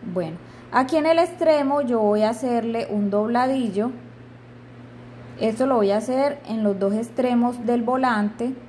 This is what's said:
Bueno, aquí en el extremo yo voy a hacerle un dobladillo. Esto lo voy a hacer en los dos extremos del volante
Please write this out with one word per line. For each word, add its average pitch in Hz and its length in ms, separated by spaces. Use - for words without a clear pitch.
Bueno, 170 240
aquí 262 240
en 302 100
el 330 120
extremo 302 640
yo 240 180
voy 208 220
a 214 80
hacerle 233 600
un 208 200
dobladillo. 240 800
Esto 226 280
lo 269 100
voy 202 140
a 202 80
hacer 262 500
en 220 160
los 196 140
dos 196 160
extremos 240 720
del 240 180
volante 240 720